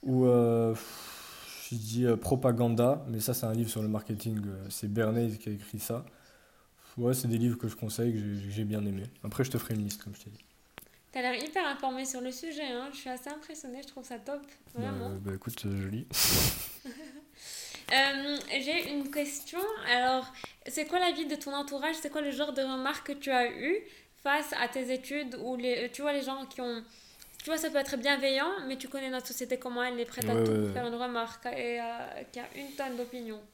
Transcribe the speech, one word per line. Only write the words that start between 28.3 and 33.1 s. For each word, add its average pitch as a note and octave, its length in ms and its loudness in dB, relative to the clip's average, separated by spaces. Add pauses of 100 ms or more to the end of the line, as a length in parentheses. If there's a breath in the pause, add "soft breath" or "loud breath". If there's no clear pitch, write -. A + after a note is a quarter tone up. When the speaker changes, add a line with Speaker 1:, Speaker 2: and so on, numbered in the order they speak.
Speaker 2:
mais C4 100 -4
tu C4 120 -10
connais C4+ 200 -6
notre B3+ 200 -4
société, B3+ 280 -2
comment B3 260 -2
elle B3 160 -2
est A#3 60 0
prête A#3+ 240 -2
à A3 60 4
Speaker 1:
Ouais, A3+ 100 6
Speaker 2:
tout A3 60 4
Speaker 1:
ouais, A3 80 4
Speaker 2:
pour G#3+ 80 4
Speaker 1:
ouais. G3 80 0
Speaker 2:
faire A#3+ 120 0
une A#3 140 -2
remarque A#3+ 460 -4
et, A#3+ 340 -4
euh, A#3 500 -6
qui A#3+ 100 -10
a A#3+ 40 -10 (120)
une C#4 200 -10
tonne C4+ 220 -4
d'opinions. A#3 420 -8 (140)